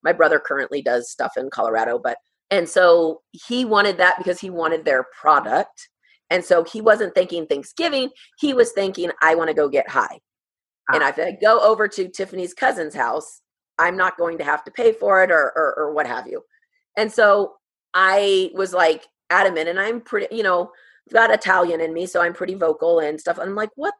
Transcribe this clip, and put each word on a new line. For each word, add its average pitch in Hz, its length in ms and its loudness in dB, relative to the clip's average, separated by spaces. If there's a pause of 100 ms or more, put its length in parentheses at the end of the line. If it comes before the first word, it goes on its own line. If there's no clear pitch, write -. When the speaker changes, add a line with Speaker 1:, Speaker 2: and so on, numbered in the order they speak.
Speaker 1:
my 165 80 0
brother 156 280 2
currently 139 420 -6
does 120 300 -2
stuff 117 260 -6
in 131 140 -6
Colorado. 113 480 -2
But, - 180 -4 (320)
and 175 180 0
so 170 540 2 (120)
he 247 320 -6
wanted 202 320 0
that 185 200 4
because 180 220 -4
he 190 100 -12
wanted 165 340 -4
their 135 220 0 (160)
product. 147 680 0 (420)
And 180 120 0
so 175 200 2
he 214 180 -10
wasn't 214 320 2
thinking 170 320 -2
Thanksgiving. 269 640 -4 (300)
He 277 160 -2
was 233 160 2
thinking, 190 400 -4 (100)
"I 160 140 4
wanna 160 180 -2
go 147 160 0
get 139 200 -2
high." - 320 -4 (680)
Speaker 2:
Ah. 135 60 0
Speaker 1:
And 151 80 0
if 147 160 -2
I 175 200 -4
go 220 200 4
over 214 280 4
to 185 220 -6
Tiffany's 185 460 -8
cousin's 156 400 -4
house, 131 480 -6 (340)
I'm 175 180 0
not 185 220 -2
going 165 220 -4
to 156 40 -8
have 151 200 -2
to - 80 -18
pay 233 200 2
for 196 320 2
it 185 60 2
or, 151 260 2
or, 156 220 -2
or 151 160 -4
what 147 140 -2
have 120 180 -8
you. - 180 -10 (540)
And 214 140 -2
so 208 460 2 (360)
I 190 640 2
was, 185 180 -4
like, 160 320 2 (260)
adamant, 175 380 2
and 185 100 -4
I'm 226 220 -4
pretty, 214 340 -6
you 226 60 -4
know, 185 300 0 (360)
I've - 60 -18
got 170 180 4
Italian 175 500 2
in 160 120 -4
me, 175 140 -6
so 175 120 -4
I'm 170 140 0
pretty 185 220 -8
vocal 165 440 0
and 156 200 -4
stuff. 170 200 -4
I'm 190 140 -8
like, 214 220 -4
"What 349 240 -6